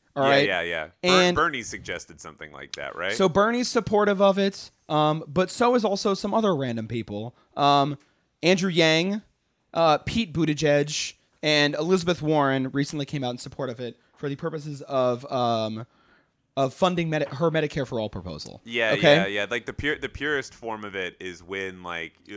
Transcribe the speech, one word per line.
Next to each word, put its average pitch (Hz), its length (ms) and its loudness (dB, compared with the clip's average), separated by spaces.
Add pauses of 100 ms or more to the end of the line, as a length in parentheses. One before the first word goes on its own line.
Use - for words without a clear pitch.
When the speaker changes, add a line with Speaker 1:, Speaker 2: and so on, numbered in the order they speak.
(160)
Speaker 1:
All 139 80 2
Speaker 2:
Yeah, 135 60 4
Speaker 1:
right? 139 180 4
Speaker 2:
yeah, 90 140 0
yeah. 85 240 -4 (160)
Ber-, 180 80 0
Speaker 1:
And 180 260 6
Speaker 2:
Bernie 151 280 0
suggested 87 580 -10
something 78 300 -16
like 71 240 -16
that, 71 200 -8
right? 92 180 -4
Speaker 1:
So 190 140 4
Bernie's 220 400 0
supportive 208 540 2
of 196 160 4
it, 196 320 -2 (180)
um, 151 400 2
but 180 240 0
so 247 240 4
is 233 80 2
also 196 300 0
some 196 200 -4
other 214 220 2
random 120 320 -4
people. 110 480 -8 (220)
Um, 143 400 4 (440)
Andrew 180 280 4
Yang, 165 520 4 (520)
uh, 156 260 4
Pete 226 340 -2
Buttigieg, 147 800 0 (280)
and 147 340 2
Elizabeth 170 460 0
Warren 139 500 2
recently 143 340 -4
came 139 180 -6
out 123 80 -4
in 123 80 -8
support 131 320 -8
of 120 80 -12
it 120 200 -10 (160)
for 147 140 -8
the 139 60 -6
purposes 151 480 -8
of, 127 480 0
um, 117 560 -2 (680)
of 139 200 0
funding 175 340 0
Medi-, 151 220 0
her 151 180 0
Medicare 156 380 -2
for 123 120 -4
All 107 100 -2
proposal. 85 560 -12
Speaker 2:
Yeah, 117 260 0
Speaker 1:
Okay? 107 240 6
Speaker 2:
yeah, 117 100 4
yeah. 101 240 -2
Like, 117 160 -6
the 127 80 -10
pure, 147 240 -4
the 131 120 -8
purest 143 440 -6
form 110 320 -10
of 98 100 -10
it 90 240 -6
is 87 220 -12
when, 92 400 -10
like, 85 320 -10 (240)